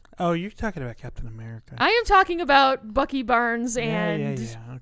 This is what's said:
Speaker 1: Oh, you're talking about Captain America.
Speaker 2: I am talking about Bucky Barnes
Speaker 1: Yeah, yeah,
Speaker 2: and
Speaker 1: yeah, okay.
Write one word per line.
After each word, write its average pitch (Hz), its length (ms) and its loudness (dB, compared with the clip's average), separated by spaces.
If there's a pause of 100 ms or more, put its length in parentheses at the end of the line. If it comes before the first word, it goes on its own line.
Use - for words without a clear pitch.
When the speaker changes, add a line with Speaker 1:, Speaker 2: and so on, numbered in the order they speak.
(200)
Speaker 1:
Oh, 170 140 2
you're 175 180 -4
talking 190 320 -6
about 120 140 -8
Captain - 300 -10
America. 113 500 -12
Speaker 2:
I 269 120 2
am 453 160 2
talking 381 360 4
about 269 520 4
Bucky 269 300 0
Barnes 233 520 0
Speaker 1:
Yeah, 156 80 -2
yeah, 175 260 0
Speaker 2:
and 143 300 -2
Speaker 1:
yeah, 113 180 -8 (120)
okay. 127 120 -12